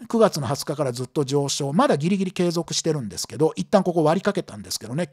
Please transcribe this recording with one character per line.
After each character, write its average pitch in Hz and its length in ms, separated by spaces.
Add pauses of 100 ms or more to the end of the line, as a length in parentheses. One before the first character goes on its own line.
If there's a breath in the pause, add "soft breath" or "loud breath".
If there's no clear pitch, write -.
九 233 100
月 208 200
の 139 80
二 135 100
十 - 80
日 147 120
か 147 80
ら 127 80
ず 123 120
っ - 20
と 151 180
上 139 240
昇、 139 240
ま 254 160
だ 214 80
ギ 147 140
リ 202 80
ギ 190 80
リ 180 60
継 175 180
続 165 240
し - 80
て 165 100
る 151 80
ん 113 80
で 92 80
す - 100
け 107 100
ど、 151 200
一 185 80
旦 202 180
こ 180 120
こ 170 100
割 165 160
り - 20
か 208 100
け 180 100
た - 140
ん 104 60
で - 80
す - 80
け 107 80
ど 110 80
ね、 175 180